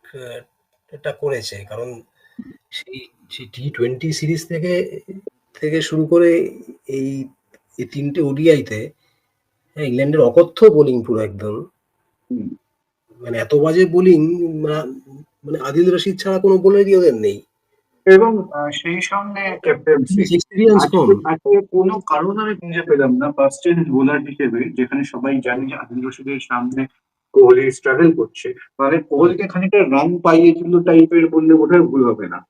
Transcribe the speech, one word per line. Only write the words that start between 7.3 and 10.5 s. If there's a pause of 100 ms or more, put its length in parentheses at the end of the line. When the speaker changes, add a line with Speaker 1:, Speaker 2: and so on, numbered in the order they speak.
Speaker 1:
এই
তিনটে
ওডিআইতে, (840)
হ্যাঁ,
ইংল্যান্ডের
অকথ্য